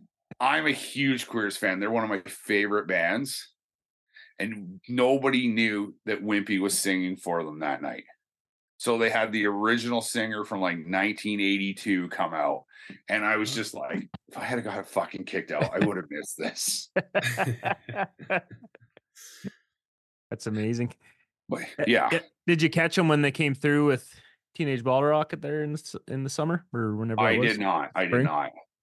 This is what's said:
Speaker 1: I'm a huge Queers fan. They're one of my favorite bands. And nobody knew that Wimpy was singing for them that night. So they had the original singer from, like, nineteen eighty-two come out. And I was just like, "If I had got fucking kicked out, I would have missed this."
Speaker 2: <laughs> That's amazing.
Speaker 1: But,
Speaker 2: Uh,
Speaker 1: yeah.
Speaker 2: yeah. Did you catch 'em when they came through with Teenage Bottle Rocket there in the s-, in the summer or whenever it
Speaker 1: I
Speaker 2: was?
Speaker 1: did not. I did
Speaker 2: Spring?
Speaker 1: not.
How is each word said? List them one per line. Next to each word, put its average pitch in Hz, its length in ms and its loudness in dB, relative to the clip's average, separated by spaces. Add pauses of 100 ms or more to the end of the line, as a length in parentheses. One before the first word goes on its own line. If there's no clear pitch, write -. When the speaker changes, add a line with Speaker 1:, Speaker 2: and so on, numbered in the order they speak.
(400)
Speaker 1:
I'm 151 260 2
a 151 60 4
huge 135 560 0
Queers 104 300 -2
fan. 95 220 0
They're 104 120 -2
one 113 120 2
of 110 60 -4
my 98 160 -2
favorite 104 600 0
bands. 92 680 -2 (880)
And 98 400 -8 (100)
nobody 127 580 4
knew 107 460 0 (120)
that 104 180 -2
Wimpy 101 360 0
was 95 180 2
singing 92 380 0
for 85 280 -2
them 76 160 -10
that 73 220 -4
night. 65 240 -8 (720)
So 120 200 2
they 113 140 4
had 113 200 2
the 107 140 0
original 113 560 2
singer 110 420 -4
from, 101 160 -6
like, 87 200 0
nineteen 101 600 -2
eighty-two 98 680 0
come 82 240 -4
out. 73 320 0 (420)
And 104 160 0
I 107 140 2
was 107 160 0
just 110 220 -4
like, - 340 -6 (200)
"If - 80 -14
I - 60 -6
had 120 200 -2
got 101 260 -6
fucking 90 360 -4
kicked 82 260 -6
out, 76 220 0
I 95 120 2
would 98 120 0
have 87 120 -6
missed - 300 -10
this." - 500 -4 (240)
Speaker 2:
<laughs> - 80 0 (3000)
That's - 180 -8
amazing. 117 460 0 (560)
Speaker 1:
But, - 120 -4 (180)
Speaker 2:
Uh, - 80 0
Speaker 1:
yeah. 113 240 4
Speaker 2:
yeah. 165 80 2 (280)
Did 170 140 4
you 160 80 4
catch 165 280 2
'em 175 100 4
when 151 140 6
they 143 100 4
came 143 220 0
through 147 340 4
with 131 220 2 (460)
Teenage 135 280 -2
Bottle 131 260 4
Rocket 156 320 2
there 151 220 -4
in 147 100 -4
the 151 60 -6
s-, - 160 -14 (120)
in 135 160 -4
the 135 60 -4
summer 170 440 -2
or 110 220 0
whenever 110 260 0
it - 20 4
Speaker 1:
I 110 140 4
Speaker 2:
was? 120 140 4
Speaker 1:
did 104 80 -2
not. 85 360 0
I 92 100 2
did 87 60 -4
Speaker 2:
Spring? 123 140 4
Speaker 1:
not. 107 260 -2 (320)